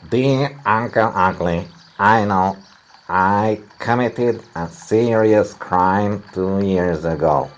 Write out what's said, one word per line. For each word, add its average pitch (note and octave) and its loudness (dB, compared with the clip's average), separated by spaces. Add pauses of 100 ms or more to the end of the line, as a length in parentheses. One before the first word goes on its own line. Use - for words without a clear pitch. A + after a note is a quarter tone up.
Dear C3+ 0
Uncle A2 0
Ugly, F2 0 (300)
I G#2+ 4
know F#2+ 0 (520)
I G2+ 0 (180)
committed A#2+ -2 (120)
a E2+ -8
serious A2 2
crime G2 0 (100)
two F#2+ -2
years F2+ 0
ago. D2+ 0